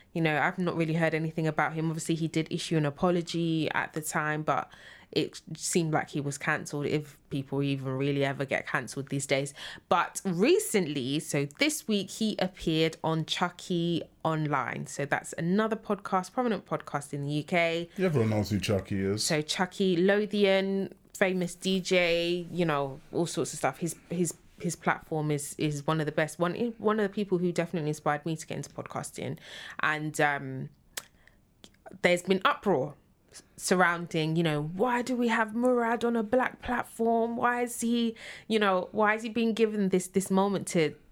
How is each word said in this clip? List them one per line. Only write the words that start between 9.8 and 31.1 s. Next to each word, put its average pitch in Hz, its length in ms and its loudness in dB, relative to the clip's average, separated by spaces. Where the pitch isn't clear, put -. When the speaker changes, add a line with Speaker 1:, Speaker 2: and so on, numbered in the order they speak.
Speaker 1:
But - 340 2
recently, 170 960 2
so 143 280 -2
this 302 260 0
week, 196 240 0
he - 300 -2
appeared 160 640 0
on 160 220 0
Chucky 170 760 -2
Online. 147 640 -2
So - 160 -6
that's - 340 -4
another 214 380 0
podcast, 196 560 -4
prominent 240 340 -2
podcast - 480 -6
in 143 120 -6
the 143 60 -4
U 151 120 -2
K. 170 460 0
Speaker 2:
Everyone 143 300 2
knows 107 220 0
who 101 100 2
Chucky 98 400 0
is. 98 240 0
Speaker 1:
So 151 160 2
Chucky 185 560 0
Lothian, 196 960 2
famous 185 380 0
D 190 260 0
J, 170 680 2
you 175 160 0
know, 143 360 0
all 170 140 0
sorts - 260 -2
of - 80 -10
stuff. 143 200 0
His, 165 180 -4
his, 175 240 0
his 165 160 -4
platform 156 520 -2
is, 143 280 -4
is 147 280 -2
one 160 140 2
of 151 60 0
the 151 80 -2
best. 156 260 -2
One, 170 140 2
one 214 240 0
of - 20 4
the 196 100 0
people 196 240 0
who 175 140 2
definitely 165 380 -2
inspired 147 360 -2
me 160 120 -2
to - 100 -14
get 156 80 -8
into 143 140 -8
podcasting. - 680 -8
And, 151 400 0
um, 139 480 -2